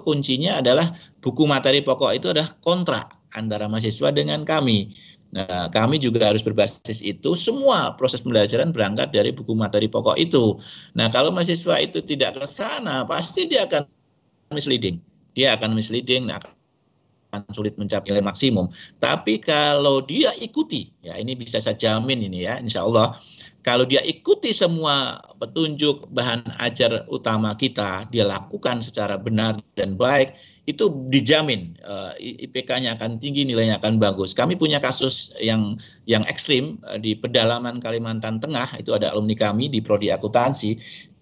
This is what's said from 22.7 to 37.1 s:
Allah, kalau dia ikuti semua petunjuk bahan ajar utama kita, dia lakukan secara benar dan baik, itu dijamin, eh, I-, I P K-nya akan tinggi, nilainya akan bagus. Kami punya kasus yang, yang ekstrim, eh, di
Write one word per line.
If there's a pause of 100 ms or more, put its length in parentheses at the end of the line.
Allah, (480)
kalau
dia
ikuti
semua (240)
petunjuk
bahan (160)
ajar
utama
kita,
dia
lakukan
secara
benar (160)
dan
baik, (300)
itu (200)
dijamin,
eh, (100)
I-,
I
P
K-nya
akan
tinggi,
nilainya
akan
bagus.
Kami
punya
kasus
yang, (280)
yang
ekstrim, (120)
eh,
di